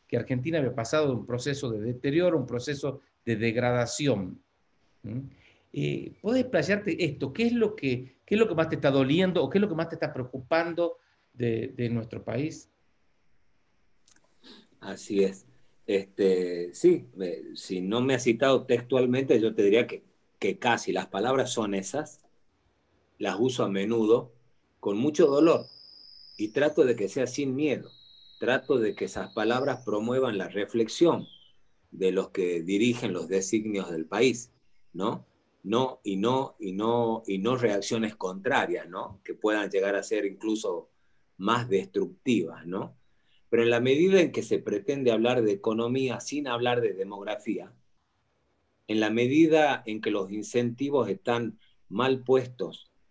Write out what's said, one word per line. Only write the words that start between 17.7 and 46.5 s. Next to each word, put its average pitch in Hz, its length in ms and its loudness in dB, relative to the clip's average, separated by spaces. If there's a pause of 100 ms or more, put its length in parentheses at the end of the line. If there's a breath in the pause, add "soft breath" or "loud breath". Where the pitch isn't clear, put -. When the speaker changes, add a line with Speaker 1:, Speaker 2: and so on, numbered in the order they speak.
Speaker 2:
no 104 200 0
me 131 120 2
has 123 100 0
citado 127 420 4
textualmente, 127 760 2
yo 107 160 0
te 107 80 2
diría 110 240 6
que, - 160 -12 (340)
que 95 220 -2
casi 117 320 0
las 90 160 -2
palabras 127 440 0
son 104 220 -2
esas, 98 480 -6 (960)
las 95 220 -2
uso 123 240 0
a 101 60 0
menudo, 110 640 2 (480)
con 101 180 -2
mucho 147 300 4
dolor, 139 380 4 (720)
y 107 120 -4
trato 151 340 2
de 123 140 2
que 101 100 -2
sea 131 180 -2
sin 131 300 -4
miedo, 135 340 -2 (480)
trato 131 400 0
de 107 160 0
que - 120 -4
esas 95 260 -8
palabras 120 540 -2
promuevan 113 520 -2
la 90 120 -6
reflexión 110 760 0 (680)
de 92 200 0
los 92 180 0
que 87 320 -2
dirigen 104 520 0
los 82 160 -6
designios 98 600 -2
del 80 160 -6
país, 117 460 0 (400)
¿no? 98 340 -4 (380)
No, 127 400 -2
y 98 140 -4
no, 127 420 0
y 95 140 -8
no, 113 520 0
y 98 120 -2
no 110 180 0
reacciones 110 600 -2
contrarias, 95 720 -4
¿no? 98 340 -10
Que 87 100 -10
puedan 107 360 0
llegar 98 260 0
a 98 80 -2
ser 107 220 -2
incluso 101 640 -4 (480)
más 117 320 0
destructivas, 95 960 -2
¿no? 104 300 -8 (520)
Pero 117 140 4
en 117 60 4
la 120 100 4
medida 156 400 4
en 151 140 2
que - 100 -4
se - 160 0
pretende 120 540 0
hablar 120 300 2
de 104 100 2
economía 117 680 -2
sin 143 300 -6
hablar 120 320 0